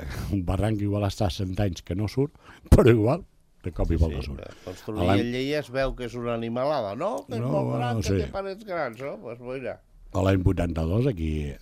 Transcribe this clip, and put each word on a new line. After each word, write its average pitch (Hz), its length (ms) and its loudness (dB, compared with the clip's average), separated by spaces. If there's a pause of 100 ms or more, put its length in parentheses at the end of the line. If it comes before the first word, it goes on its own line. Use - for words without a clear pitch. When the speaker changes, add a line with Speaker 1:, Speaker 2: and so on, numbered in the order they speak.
(320)
Speaker 1:
un 98 140 0
barranc 98 360 0
igual 104 220 2
està 98 260 0
cent 92 300 -4
anys 101 240 0
que 87 120 -4
no 101 120 0
surt, 135 260 -2 (360)
però 151 200 8
igual, 120 340 4 (400)
de 90 80 -6
cop 90 200 0
i 82 60 4
Speaker 2:
Sí, 80 60 4
Speaker 1:
volta 73 180 0
Speaker 2:
sí, 69 60 -8
Speaker 1:
surt. 69 200 -10
Speaker 2:
que - 180 -20
construir 95 360 -6
Speaker 1:
A 87 40 4
l'any 98 200 6
Speaker 2:
en 120 60 -2
llei 131 220 -2
es 143 160 -4
veu 131 260 0
que 120 100 -8
és 110 100 -8
una 120 180 -2
animalada, 117 600 -2
no? 226 320 -4
Que - 80 -8
és 113 60 -2
Speaker 1:
No, 127 100 -2
Speaker 2:
molt 139 180 2
Speaker 1:
no, 127 80 -2
Speaker 2:
gran, 120 200 -2
que 107 60 0
Speaker 1:
sí. 98 140 2
Speaker 2:
té 78 140 0
parets 190 340 -8
grans, 147 340 -4
no? 147 180 -8
Doncs 120 240 -12
mira. 123 400 -8 (320)
Speaker 1:
A 95 80 2
l'any 95 220 6
vuitanta-dos, 87 640 2
aquí, 78 440 -2 (100)